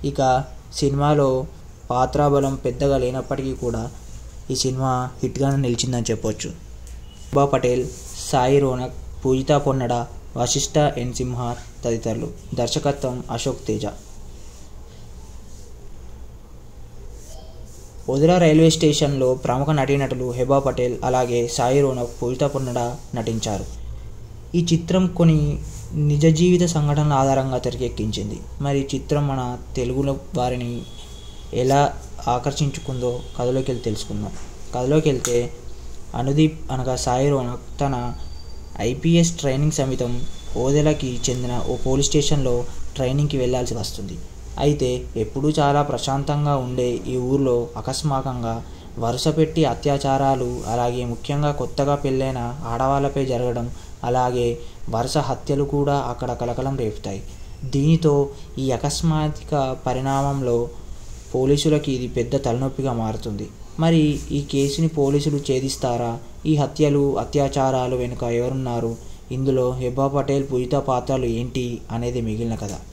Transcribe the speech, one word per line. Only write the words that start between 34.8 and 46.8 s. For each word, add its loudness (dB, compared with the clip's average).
వెళ్తే, 2
అనుదీప్ 2
అనగా 0
సాయి 2
రోనక్ -2
తన 0
ఐపీఎస్ 4
ట్రైనింగ్ 2
సమితం 0
ఓదెలకి 2
చెందిన -2
ఓ 0
పోలీస్ 2
స్టేషన్లో 4
ట్రైనింగ్కి 0
వెళ్లాల్సి 0
వస్తుంది. -6
అయితే 2
ఎప్పుడూ 0
చాలా 4
ప్రశాంతంగా 0
ఉండే 0